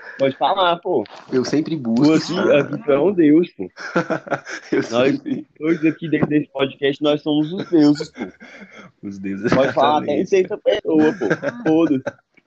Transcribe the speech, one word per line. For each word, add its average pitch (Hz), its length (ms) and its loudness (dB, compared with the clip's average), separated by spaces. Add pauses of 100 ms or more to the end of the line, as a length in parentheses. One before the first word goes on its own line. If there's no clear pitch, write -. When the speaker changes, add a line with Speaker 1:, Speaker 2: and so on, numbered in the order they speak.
(180)
Speaker 1:
Pode 135 180 0
falar, 175 420 0
pô. 170 260 -2 (280)
Speaker 2:
eu 127 140 0
sempre 156 300 -2
busco 120 300 0
Speaker 1:
Pô, 156 80 6
aqui, 165 200 0
Speaker 2:
estar 175 260 2
Speaker 1:
aqui 143 240 -6
tu 143 80 -2
é 139 80 4
um 185 140 2
deus, 165 380 4
pô. 90 200 -12 (500)
Speaker 2:
<laughs> - 500 -8
Eu - 180 0
Speaker 1:
Nós 127 260 2
Speaker 2:
sempre 139 320 -8 (120)
Speaker 1:
dois 156 260 -2
aqui 160 240 -2
dentro 151 180 0
desse 147 240 -2
podcast, 139 520 -2
nós 147 180 0
somos 151 320 -2
os - 160 -8
deuses, 147 400 4
pô. - 120 -14 (800)
Speaker 2:
<laughs> 101 60 -12
Os 98 120 -12
deuses, 98 340 -4
Speaker 1:
Pode 127 200 2
falar 147 260 2
até 147 140 -4
em 143 80 -2
Speaker 2:
exatamente. 185 280 0
Speaker 1:
terceira 208 80 -6
pessoa, 156 560 0
pô. 160 560 -4
Foda-se. 156 340 2 (440)